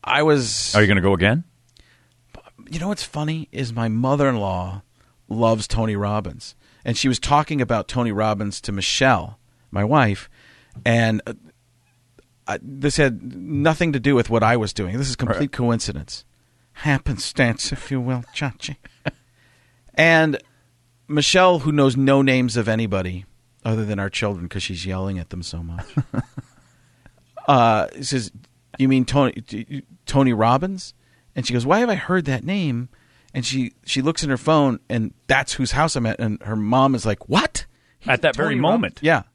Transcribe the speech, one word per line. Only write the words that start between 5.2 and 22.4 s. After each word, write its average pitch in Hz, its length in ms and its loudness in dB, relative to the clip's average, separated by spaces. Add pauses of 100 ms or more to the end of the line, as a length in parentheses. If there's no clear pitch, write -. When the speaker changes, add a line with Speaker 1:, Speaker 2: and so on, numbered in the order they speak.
Speaker 1:
loves 113 400 2
Tony 110 300 0
Robbins, 104 580 -6 (300)
and 131 100 -2
she - 140 0
was 123 100 0
talking 147 420 0
about 113 280 -2
Tony 120 240 -2
Robbins 104 480 -2
to - 100 -8
Michelle, 101 680 0 (320)
my 101 120 0
wife, 113 460 2 (560)
and, 117 420 2
uh, - 60 -10 (1120)
I, - 140 -6
this 135 360 -4
had 123 380 0
nothing 156 580 0
to 135 60 -2
do 135 160 2
with 120 140 2
what 113 140 2
I 113 120 2
was 107 160 -2
doing. 98 260 -6
This 135 120 -4
is 120 80 -6
complete 113 220 -2
Speaker 2:
Right. 139 120 -2
Speaker 1:
coincidence. 113 720 -4 (500)
Happenstance, - 1000 -2
if - 180 -14
you 131 80 -2
will, 123 240 -4 (120)
Chachi. 139 420 -8 (280)
<laughs> - 100 -8 (800)
And 160 440 4 (720)
Michelle, 175 500 4
who 147 140 0
knows 135 240 4
no 139 240 4
names 127 340 2